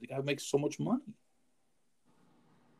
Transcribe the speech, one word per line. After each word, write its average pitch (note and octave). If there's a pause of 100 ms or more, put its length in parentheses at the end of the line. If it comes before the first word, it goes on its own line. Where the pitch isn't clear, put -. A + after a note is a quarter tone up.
The A#2+
guy C3
makes C#3+
so -
much C#3+
money. F#3+ (1800)